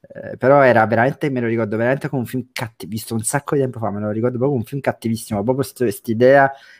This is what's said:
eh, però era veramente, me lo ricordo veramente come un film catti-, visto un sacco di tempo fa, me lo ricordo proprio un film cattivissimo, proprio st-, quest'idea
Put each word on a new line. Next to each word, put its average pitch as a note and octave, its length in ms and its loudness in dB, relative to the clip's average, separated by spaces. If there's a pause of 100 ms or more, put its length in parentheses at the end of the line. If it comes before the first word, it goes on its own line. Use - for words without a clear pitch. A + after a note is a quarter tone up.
eh, - 360 -14
però C#3 240 6
era A#2 240 6
veramente, B2+ 460 0
me B2 80 -2
lo A#2 80 -2
ricordo A2+ 300 -2
veramente C3+ 320 -2
come B2+ 120 -4
un A2+ 60 -6
film B2+ 260 -8
catti-, - 320 -10
visto G#2+ 300 -8
un A2 80 -2
sacco - 320 -4
di C#3 60 2
tempo B2 180 -4
fa, A2 100 -4
me G2+ 120 -6
lo G#2+ 100 -4
ricordo A#2+ 260 -2
proprio C3 220 0
un G#2+ 60 -6
film C#3 160 -8
cattivissimo, A2+ 640 -4
proprio C3 200 -2
st-, - 140 -10
quest'idea B2 760 4 (280)